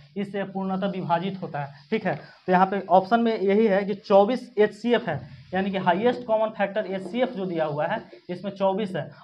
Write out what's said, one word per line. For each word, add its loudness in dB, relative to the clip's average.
इससे -6
पूर्णतः -4
विभाजित -4
होता -8
है। -14
ठीक -2
है, 0
तो -8
यहाँ 6
पे -2
option 4
में 2
यही 4
है 2
कि -2
चौबीस 2
एचसीएफ़ 2
है, -8
यानी 0
कि -2
highest 2
common 0
factor -2
एचसीएफ़ -4
जो -6
दिया -2
हुआ -2
है -4
इसमें -8
चौबीस -2
है, -6